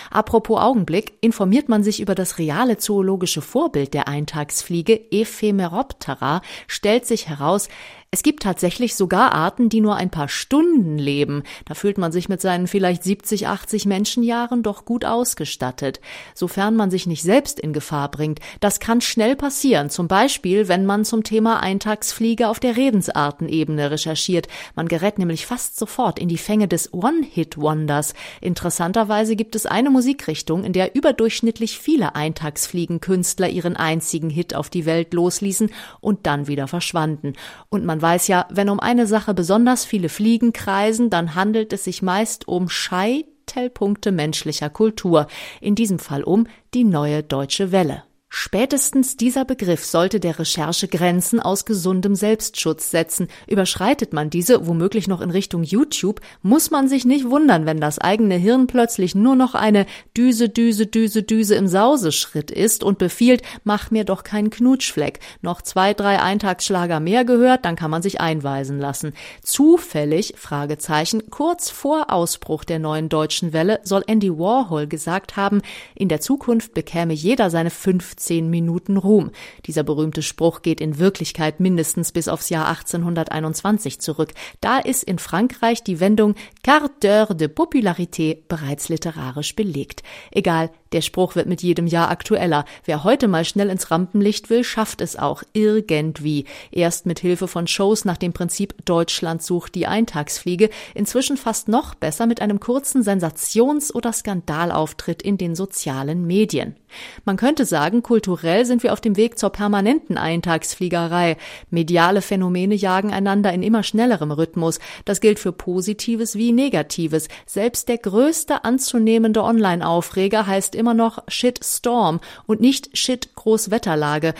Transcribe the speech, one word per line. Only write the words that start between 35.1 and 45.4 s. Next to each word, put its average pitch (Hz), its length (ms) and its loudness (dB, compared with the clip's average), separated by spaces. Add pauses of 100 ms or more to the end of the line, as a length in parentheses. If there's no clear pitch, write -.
losließen 180 580 0 (280)
und - 260 -2
dann 143 220 -2
wieder 139 220 -4
verschwanden. 156 640 -2 (340)
Und 202 180 -2
man 160 120 -2
weiß 165 300 2
ja, 180 240 2
wenn 196 180 2
um 202 100 0
eine 240 280 2
Sache 208 260 0
besonders 220 500 2
viele 175 260 -2
Fliegen 226 440 2
kreisen, 220 560 0
dann 170 240 0
handelt 214 400 0
es 196 100 -6
sich 180 200 -6
meist 190 440 -2
um 180 220 0
Scheitelpunkte 220 1400 -2
menschlicher 151 580 -4
Kultur. 185 560 2 (360)